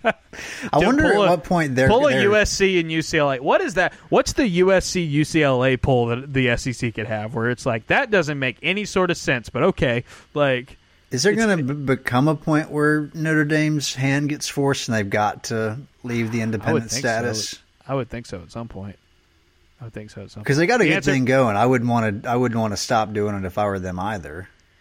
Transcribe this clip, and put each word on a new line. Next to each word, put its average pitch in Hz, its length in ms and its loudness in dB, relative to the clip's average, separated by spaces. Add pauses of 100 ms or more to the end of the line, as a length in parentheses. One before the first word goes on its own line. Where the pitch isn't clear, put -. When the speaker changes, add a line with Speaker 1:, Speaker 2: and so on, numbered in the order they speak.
Speaker 1:
out. 226 140 0 (560)
Speaker 2:
I - 60 4
Speaker 1:
Dude, 208 80 4
Speaker 2:
wonder 277 160 4
Speaker 1:
pull 339 220 4
Speaker 2:
at - 20 4
Speaker 1:
a, 175 60 6
Speaker 2:
what 170 120 0
point 160 320 0
they're, 127 120 6
Speaker 1:
pull 247 180 6
a 277 60 4
Speaker 2:
they're 262 100 2
Speaker 1:
U 202 140 4
S 208 140 4
C 190 300 2
and 165 100 -2
U 160 120 0
C 160 160 0
L 143 120 4
A. 135 100 -2
What 214 200 2
is 294 140 -4
that? 175 180 0 (160)
What's 214 240 2
the 269 160 2
U 180 240 4
S 185 140 2
C 180 160 -2
U 151 200 2
C 156 200 2
L 135 200 2
A 131 140 2
pull 123 300 2
that 127 260 -4
the 131 160 2
S 120 180 0
E 127 60 -4
C 120 200 -4
could 110 140 -6
have 110 280 -6
where 117 160 0
it's - 160 -4
like, 113 220 -4
that 226 220 0
doesn't 151 280 0
make 127 240 -2
any 190 240 -2
sort 185 240 0
of 170 80 -2
sense, 127 320 -4
but 123 140 -2
okay. 135 400 0 (280)
Like, 131 460 -2 (320)
Speaker 2:
Is 131 140 -2
there 202 80 4
Speaker 1:
it's 214 80 2
Speaker 2:
gonna 202 220 2
b-, 131 120 -2
become 131 540 0
a 160 60 2
point 156 360 -2
where 151 420 0
Notre 156 320 0
Dame's 151 500 0
hand 139 360 0
gets 147 180 -6
forced 139 400 -2
and 113 80 0
they've 101 140 -2
got 104 340 -2
to 110 340 -4 (240)
leave 117 300 -4
the 120 60 -2
Speaker 1:
I - 20 -2
would 113 140 -2
Speaker 2:
independent 117 360 -2
Speaker 1:
think 123 100 -4
Speaker 2:
status? 117 500 -2
Speaker 1:
so. - 80 -14 (280)
I 131 80 -6
would 127 140 -4
think 117 160 -12
so - 160 -14
at 80 100 -20
some 117 180 -12
point. 95 300 -14 (800)
I 127 60 -18
would 110 80 -16
think 107 160 -14
so 104 140 -18
at 98 80 -18
some 107 120 -16
Speaker 2:
'Cause 135 140 0
they 156 60 2
Speaker 1:
point. 175 80 0
Speaker 2:
got 247 100 2
a 202 40 4
Speaker 1:
The 151 40 2
Speaker 2:
good 185 80 2
Speaker 1:
answer 143 160 0
Speaker 2:
thing 131 140 0
going. 127 320 4
I 117 80 4
wouldn't 123 240 2
wanna, 110 360 0
I 120 100 -2
wouldn't 120 220 0
wanna 107 200 -2
stop 110 340 -2
doing 104 220 -2
it 98 100 -6
if 90 140 -8
I 104 80 2
were 98 120 -2
them 92 220 -6
either. 90 480 -10 (320)